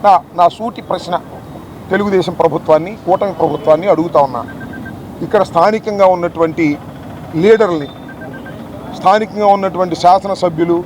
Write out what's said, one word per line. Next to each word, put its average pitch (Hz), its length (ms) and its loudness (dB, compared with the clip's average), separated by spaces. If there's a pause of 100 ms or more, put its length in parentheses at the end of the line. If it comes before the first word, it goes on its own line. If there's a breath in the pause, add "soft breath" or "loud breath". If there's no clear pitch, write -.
నా, 202 80 8 (280)
నా 175 40 6 (140)
సూటి 226 320 -8
ప్రశ్న 180 240 -4 (760)
తెలుగుదేశం 190 520 0
ప్రభుత్వాన్ని, 156 500 2 (140)
కూటమి 190 340 0
ప్రభుత్వాన్ని 156 540 2
అడుగుతా 156 340 2
ఉన్నా. 120 160 -6 (800)
ఇక్కడ 202 160 2 (100)
స్థానికంగా 202 540 2 (120)
ఉన్నటువంటి 165 500 0 (720)
లీడర్ని, 190 460 4 (1080)
స్థానికంగా 208 580 2
ఉన్నటువంటి 180 480 -2
శాసనసభ్యులు 175 800 2